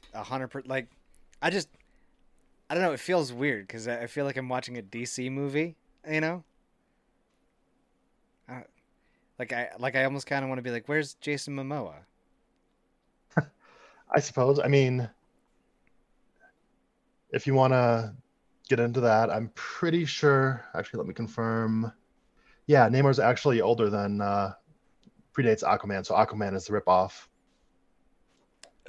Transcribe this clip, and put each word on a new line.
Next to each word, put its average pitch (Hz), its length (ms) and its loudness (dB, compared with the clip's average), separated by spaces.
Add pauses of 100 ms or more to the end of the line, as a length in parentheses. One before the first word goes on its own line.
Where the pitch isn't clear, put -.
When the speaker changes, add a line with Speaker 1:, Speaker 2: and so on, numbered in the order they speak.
(140)
Speaker 1:
a 107 100 -10
hundred 127 260 -8
per-, 135 160 -12
like, 131 220 -4 (540)
I 160 80 2
just, 180 200 -2 (1000)
I 143 40 -6
don't 180 100 2
know. 165 100 2
It 127 60 -6
feels 156 340 0
weird 120 340 -4
'cause 113 200 -12
I, 120 160 -4
I 120 40 -6
feel 143 180 -4
like 135 120 -4
I'm 131 120 -4
watching 123 280 -6
a 113 40 -10
D 117 240 -10
C 127 240 -6
movie, 143 460 -4 (340)
you 156 120 0
know? 165 220 -4 (2000)
Uh, 123 120 -14 (760)
like, 123 120 -6
I, 120 180 -4 (100)
like, 127 160 -2
I 135 100 2
almost 135 220 -4
kinda 135 200 -4
wanna 131 140 -6
be 123 100 -8
like, 117 160 -8
"Where's 147 280 -2
Jason 143 400 -8
Momoa?" 135 400 -8 (1400)
Speaker 2:
<laughs> - 100 0 (680)
I 147 80 4
suppose. 139 400 2
I - 80 2
mean, 127 420 4 (2250)
if 120 160 -4
you 135 60 2
wanna 123 640 4 (540)
get 123 100 4
into 120 220 0
that, 113 280 4
I'm 110 260 -4
pretty 170 500 -2
sure, 135 680 2
actually, - 260 -6
let 110 80 -6
me 92 60 -8
confirm. 113 800 -2 (760)
Yeah, 127 220 8
Namor's 135 300 4
actually 120 420 2
older 110 300 2
than, 101 300 -2
uh, 101 320 -2 (800)
predates 117 300 2
Aquaman, 98 420 -2
so - 100 -2
Aquaman 104 400 0
is 92 100 -6
the 104 80 -8
ripoff. 92 540 0 (1600)